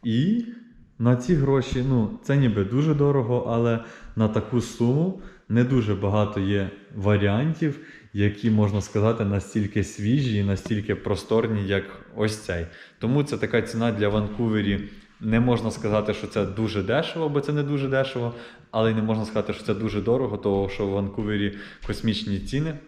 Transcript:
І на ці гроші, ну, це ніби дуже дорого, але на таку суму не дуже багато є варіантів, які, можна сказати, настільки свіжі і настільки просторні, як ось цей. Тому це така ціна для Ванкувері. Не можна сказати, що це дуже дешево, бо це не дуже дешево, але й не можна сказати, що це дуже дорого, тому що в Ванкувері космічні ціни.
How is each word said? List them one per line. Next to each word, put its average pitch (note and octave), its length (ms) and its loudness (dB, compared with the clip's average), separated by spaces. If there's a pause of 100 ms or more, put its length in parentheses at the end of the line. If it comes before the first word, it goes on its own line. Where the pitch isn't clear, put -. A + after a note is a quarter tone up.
І D#3 420 2 (540)
на B2 160 4
ці E3+ 200 0
гроші, C3+ 540 2
ну, A2 340 2
це C#3 140 2
ніби G#2+ 260 4
дуже C3+ 300 2
дорого, C3+ 560 2
але A#2 300 2 (360)
на A2 120 4
таку A2 340 0
суму D3 600 0 (280)
не A#2 140 4
дуже A#2+ 320 2
багато G2+ 440 0
є G2 300 0 (260)
варіантів, G#2+ 840 2 (340)
які, G#2 360 2
можна G#2+ 320 4
сказати, A2 440 0
настільки G2+ 580 0
свіжі A#2 540 0
і G2+ 60 2
настільки G2+ 520 -2
просторні, G#2+ 720 0
як G2 160 0 (320)
ось G#2+ 220 -2
цей. E2+ 280 -6 (340)
Тому C3+ 240 0
це C3+ 140 -4
така A2 240 0
ціна A2+ 300 0
для G#2 180 2
Ванкувері. G#2 800 0 (340)
Не A2 160 2
можна A2+ 320 2
сказати, G#2 420 0
що G2+ 140 -6
це G2+ 180 0
дуже G2 380 -2
дешево, D3+ 460 -2
бо C#3+ 120 0
це D3 120 -2
не D3 100 0
дуже C#3+ 240 -2
дешево, C3 460 -2 (380)
але A2 200 2
й - 20 2
не A2 80 0
можна A2 240 0
сказати, G#2 280 -4
що - 100 -10
це A2 100 -2
дуже G#2 280 -2
дорого, A#2 360 0
тому G2 320 0
що G2+ 180 -4
в - 20 -2
Ванкувері G2+ 680 -2 (300)
космічні G#2 520 -2
ціни. D3+ 340 -4 (140)